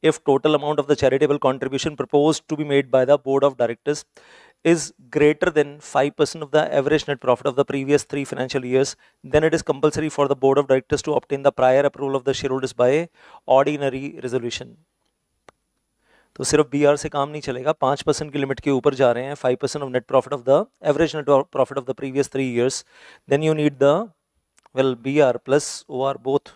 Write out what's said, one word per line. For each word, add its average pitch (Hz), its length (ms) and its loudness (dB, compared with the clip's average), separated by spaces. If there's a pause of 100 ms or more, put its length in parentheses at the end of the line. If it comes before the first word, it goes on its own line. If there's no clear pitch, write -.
If 156 160 2 (100)
total 147 280 2
amount 147 260 -2
of 135 80 -4
the 143 100 4
charitable 139 460 2
contribution 135 500 -4
proposed 147 520 0
to 156 120 -6
be 151 80 -4
made 139 240 2
by 131 160 4
the 143 160 6
board 135 220 2
of 135 100 0
directors 123 480 -4 (600)
is 165 200 2 (320)
greater 151 400 2
than 143 160 0 (140)
five 143 340 -2
percent 151 260 -4
of 135 80 -14
the 151 80 4 (160)
average 139 300 0
net 143 160 -6
profit 127 260 2
of 123 80 -4
the 139 140 2
previous 139 400 0
three 143 180 -6
financial 127 400 -6
years, 135 240 0 (300)
then 151 240 2
it 160 100 0
is - 140 -8
compulsory 151 420 -2
for 143 160 2
the 139 140 0
board 135 180 4
of 135 80 -2
directors 135 380 0
to 147 100 -2
obtain 139 300 -6
the 135 40 2
prior 127 380 4
approval 135 300 -4
of 123 40 -20
the 135 180 -2
shareholders 131 400 -4
by 123 80 4 (680)
ordinary 139 460 -2 (220)
resolution। 120 460 -6 (1600)
तो 131 80 -8
सिर्फ 151 260 2
बीआर 143 260 2
से 151 120 -10
काम 143 200 -4
नहीं 151 140 -12
चलेगा, 131 300 -6
पाँच 139 300 -2
परसेंट 151 300 -4
की 147 60 -4
लिमिट 135 220 -4
के 143 100 -2
ऊपर 135 240 0
जा 127 180 2
रहे 120 120 -4
हैं, 143 100 -8
five 127 280 -2
percent 143 220 -6
of 131 100 -12
net 127 180 -4
profit 131 260 0
of 120 80 -8
the, 135 120 4 (340)
average 151 260 0
net 143 100 -6 (280)
profit 135 260 -2
of 123 80 -14
the 131 100 -6
previous 135 340 -4
three 135 140 -2
years, 123 300 -2 (500)
then 147 180 0
you 156 140 2
need 147 220 0
the, 139 100 4 (840)
well, 131 200 0 (120)
B 135 80 -4 (120)
R 120 80 2 (140)
plus 143 220 0 (180)
O 131 200 -6
R 139 60 -4 (140)
both। 139 280 -2